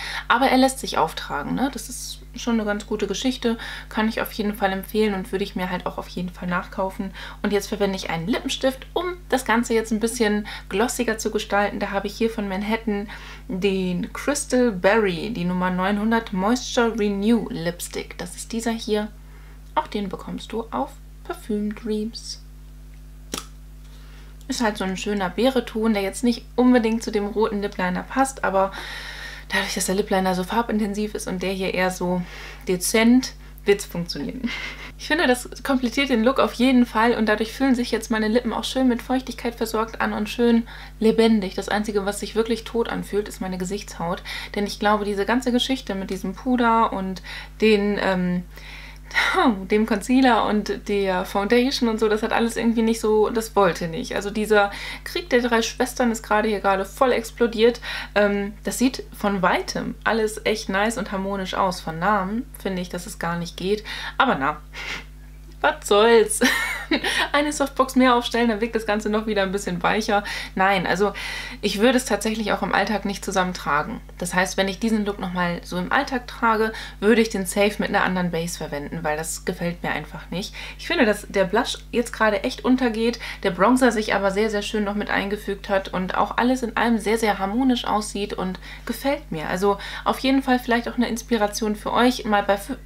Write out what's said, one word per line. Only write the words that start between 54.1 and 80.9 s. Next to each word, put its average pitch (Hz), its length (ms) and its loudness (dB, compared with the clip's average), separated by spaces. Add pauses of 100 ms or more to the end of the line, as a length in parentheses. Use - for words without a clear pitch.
Also 202 140 -4
dieser 208 420 2 (320)
Krieg - 260 -6
der 247 120 4
drei 233 200 2
Schwestern - 500 0
ist 220 120 -4
gerade 208 240 2
hier 214 120 0
gerade 196 260 2
voll 254 260 2
explodiert. 233 720 2 (320)
Ähm, 202 400 2 (100)
das 202 140 -4
sieht 262 260 2 (140)
von 202 240 0
weitem 226 600 0
alles 214 420 0
echt 214 240 -2
nice 208 280 0
und 220 140 -6
harmonisch 190 420 -4
aus. 185 280 0
Von 160 180 -6
Namen 202 460 0 (140)
finde 190 220 -4
ich, 180 80 -8
dass 180 160 -8
es - 140 -12
gar 170 180 -2
nicht 170 200 -8
geht. 202 260 -2 (340)
Aber 254 180 4
na, 143 260 -2 (480)
<laughs> - 520 -18
was 302 260 0
soll's? 214 540 6 (480)
<laughs> - 420 0
Eine 294 200 2
Softbox 277 440 0
mehr 254 200 6
aufstellen, 233 340 2
dann 208 120 0
wirkt 233 140 -2
das 220 100 -2
Ganze 214 240 0
noch 214 180 0
wieder 202 160 2
ein 190 80 -2
bisschen 185 320 -4
weicher. 202 400 2 (320)
Nein, 190 300 4
also 196 280 2 (480)
ich 196 180 -2
würde 247 180 6
es 247 80 0
tatsächlich 220 460 0
auch 202 100 0
im 190 120 -2
Alltag 202 320 2
nicht 202 200 -4
zusammen 185 280 0
tragen. 147 480 -2 (160)
Das 175 160 -6
heißt, 185 240 2
wenn 196 100 2
ich 190 120 -6
diesen 214 260 2
Look 202 140 -4
nochmal 180 440 -2
so 175 140 -6
im 180 140 -4
Alltag 269 360 0
trage, 220 460 2 (260)
würde 214 220 6
ich 226 80 4
den 190 160 -2
safe 208 340 2
mit 185 100 0
einer 202 140 4
anderen 180 280 0
Base 170 260 -4
verwenden, 147 460 -6
weil 151 140 0
das - 280 -8
gefällt 175 380 -4
mir 156 80 0
einfach 151 380 -6
nicht. - 240 -6 (240)
Ich - 100 -14
finde, 320 180 4